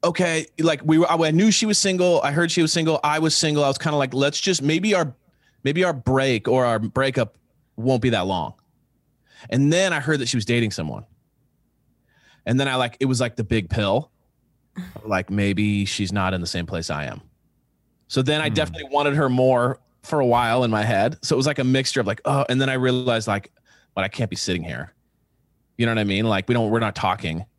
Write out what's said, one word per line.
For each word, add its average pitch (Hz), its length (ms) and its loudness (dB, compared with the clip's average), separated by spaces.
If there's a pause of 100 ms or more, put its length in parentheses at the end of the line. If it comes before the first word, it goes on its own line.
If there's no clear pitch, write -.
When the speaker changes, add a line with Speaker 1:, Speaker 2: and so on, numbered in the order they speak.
Speaker 1:
"Okay, 165 420 0 (140)
like, 156 240 2
we 156 140 4
were, 165 120 4
I, 170 60 2
I 160 160 2
knew 196 180 6
she 220 160 2
was 208 120 0
single. 180 440 2
I 139 100 0
heard 170 180 0
she 170 120 2
was 156 100 2
single. 160 300 0
I 151 160 0
was 156 180 2
single. 147 280 2
I 139 40 4
was 135 100 -2
kinda 151 180 -2
like, 135 180 0
let's 139 260 0
just, 180 220 -2
maybe 175 320 2
our, 160 200 0 (500)
maybe 156 200 2
our 175 80 2
break 131 560 0
or 127 160 4
our 113 140 2
breakup 120 580 -2 (400)
won't 120 260 0
be 127 80 2
that 98 160 0
long." 90 280 -4 (960)
And 139 220 2
then 185 200 2
I 151 80 -2
heard 143 200 0
that 117 80 -4
she - 80 -4
was 110 80 -2
dating 117 280 0
someone. 76 320 -8 (1400)
And 120 120 0
then 139 100 0
I, 127 80 -2
like, 123 240 -2
it 139 60 0
was 127 140 0
like 120 160 -2
the 117 80 -4
big 101 240 -2
pill. 110 420 0 (960)
Like, 95 260 -4
maybe 101 540 0
she's 98 280 -6
not 95 220 -2
in 90 60 -4
the 85 60 -6
same 85 200 -6
place 85 240 -6
I 73 160 -6
am. 52 140 -12 (840)
So - 160 -2
then 151 180 0
I 151 80 -2
Speaker 2:
Hmm. 110 60 -2
Speaker 1:
definitely 151 360 -4
wanted 143 240 2
her 143 140 2
more 127 520 2 (220)
for 151 180 -2
a 131 60 4
while 120 380 2
in 117 60 0
my 107 140 2
head. 110 380 0
So - 120 -2
it - 20 2
was 131 100 0
like 147 120 -2
a 135 60 -2
mixture 131 360 0
of, 107 60 -2
like, 117 180 -4
"Oh," 139 240 0
and 127 120 0
then 135 100 0
I 131 40 -2
realized, 127 540 0
like, 101 240 -4 (420)
"But 95 100 -2
I 101 40 -4
can't - 220 -4
be 90 60 -8
sitting 90 260 -4
here." 80 320 -12 (840)
You 117 100 0
know 117 60 0
what 113 60 0
I 104 60 0
mean? 101 200 0
Like, 101 240 0
we 123 60 2
don't, 113 160 0
we're 117 100 2
not 104 140 -2
talking. 92 500 -4 (140)